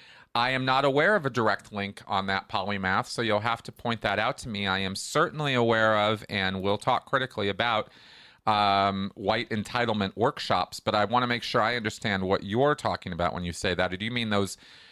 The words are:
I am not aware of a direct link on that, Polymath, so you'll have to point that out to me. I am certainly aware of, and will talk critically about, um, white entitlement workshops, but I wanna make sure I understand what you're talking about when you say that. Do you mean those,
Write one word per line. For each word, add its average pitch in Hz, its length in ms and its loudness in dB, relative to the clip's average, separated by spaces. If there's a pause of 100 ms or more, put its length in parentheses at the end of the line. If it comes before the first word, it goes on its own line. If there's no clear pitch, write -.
(360)
I 120 140 2
am 131 140 -2
not 131 200 2
aware 151 320 4
of 151 100 -2
a 135 40 -2
direct 107 420 0
link 101 340 -8
on 98 220 0
that, 95 200 -2
Polymath, 98 580 0
so - 160 -6
you'll 104 180 2
have 117 240 -4
to - 80 -14
point 117 300 -4
that 104 180 0
out 123 180 -2
to - 100 -12
me. 101 200 -4
I 95 100 0
am 98 160 -4
certainly 147 600 -2
aware 113 440 4
of, 104 300 0
and 95 340 -2
will 101 160 2
talk - 280 0
critically 127 420 -2
about, 107 420 0 (560)
um, 98 720 2
white 110 340 -2
entitlement 110 640 -2
workshops, - 640 0
but 107 140 -2
I 104 100 2
wanna 120 220 2
make 120 160 -2
sure - 180 0
I 117 160 2
understand 107 460 -2
what 92 200 0
you're 127 320 2
talking 92 380 -4
about 85 220 0
when 87 100 -6
you 87 80 -4
say 92 220 -2
that. 90 220 -2
Do 98 80 -8
you 113 60 -6
mean 117 200 -4
those, 101 260 0 (360)